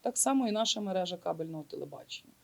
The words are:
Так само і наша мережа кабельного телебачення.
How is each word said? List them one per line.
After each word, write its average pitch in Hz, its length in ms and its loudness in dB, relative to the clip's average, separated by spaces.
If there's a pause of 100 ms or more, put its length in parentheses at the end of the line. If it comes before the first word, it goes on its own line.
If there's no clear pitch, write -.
Так - 180 -2
само 262 300 4
і 208 40 2
наша 220 280 2
мережа 185 360 0
кабельного 160 480 -4
телебачення. - 680 -12 (100)